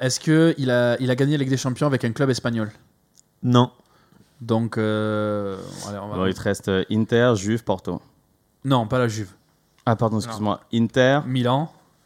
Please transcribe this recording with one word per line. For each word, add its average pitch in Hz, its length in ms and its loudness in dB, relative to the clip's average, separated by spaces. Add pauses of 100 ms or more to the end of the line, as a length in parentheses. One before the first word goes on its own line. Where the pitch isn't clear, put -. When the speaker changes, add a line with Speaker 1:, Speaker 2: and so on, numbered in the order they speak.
Speaker 1:
est-ce 127 180 -2
que 160 380 4
il 131 120 -2
a, 123 300 2
il 127 100 -2
a 127 60 2
gagné 139 180 2
la 151 60 2
Ligue 139 100 -2
des 135 80 0
Champions 131 300 -2
avec 131 160 0
un 120 80 -2
club 135 180 0
espagnol ? 117 400 -2 (760)
Speaker 2:
Non. 123 280 6 (720)
Speaker 1:
Donc, 113 360 -2
euh, 107 800 -2 (300)
allez, 101 120 -10
on 101 100 -12
va 104 80 -10
Speaker 3:
Bon, 92 80 0
il 95 80 2
te - 80 -12
reste, - 260 -4
euh, 95 240 2
Inter, 117 460 2
Juve, 107 260 -2
Porto. - 380 -6 (640)
Speaker 1:
Non, 127 220 2
pas 127 120 0
la 123 80 2
Juve. 107 240 -6 (540)
Speaker 3:
Ah, 117 100 2
pardon, 110 220 0
Speaker 4:
Non. 104 40 -2
Speaker 3:
excuse-moi. 107 380 -4 (140)
Inter. 127 520 2
Speaker 1:
Milan, 131 460 -2 (340)